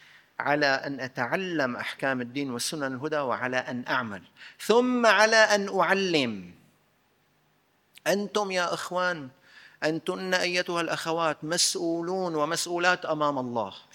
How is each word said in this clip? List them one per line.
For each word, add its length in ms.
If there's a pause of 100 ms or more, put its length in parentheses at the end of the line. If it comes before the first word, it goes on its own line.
(400)
على 260
أن 340
أتعلم 760
أحكام 460
الدين 300
وسنن 440
الهدى، 220
وعلى 400
أن 300
أعمل، 360 (360)
ثم 460
على 300
أن 440
أعلم. 720 (1600)
أنتم 440
يا 220
إخوان، 560 (540)
أنتن 500
أيتها 480
الأخوات، 600
مسؤولون 920
ومسؤولات 720
أمام 340
الله. 340 (220)